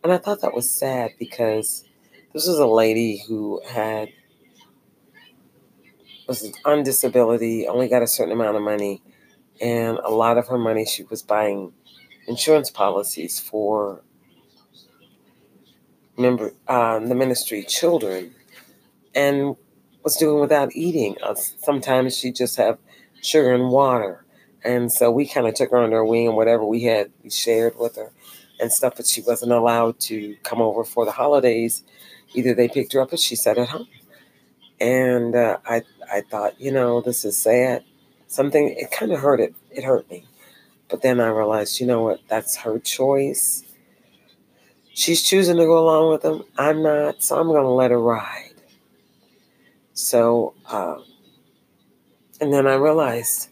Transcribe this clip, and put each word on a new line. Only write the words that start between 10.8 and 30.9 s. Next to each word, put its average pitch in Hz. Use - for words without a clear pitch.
she 101
was 107
buying 101
insurance 143
policies 95
for 104
member, 123
uh, 117
the 120
ministry 123
children, 101
and 143
was -
doing 151
without 143
eating. 151
Uh, 107
sometimes 131
she'd 127
just 123
have 113
sugar 131
and 127
water. 123
And 120
so 120
we 139
kinda 117
took 120
her 123
under 113
our 110
wing, 117
and 110
whatever 113
we 113
had, 113
we -
shared 113
with 117
her 110
and 113
stuff, -
but 123
she -
wasn't 120
allowed 117
to 104
come 117
over 110
for 117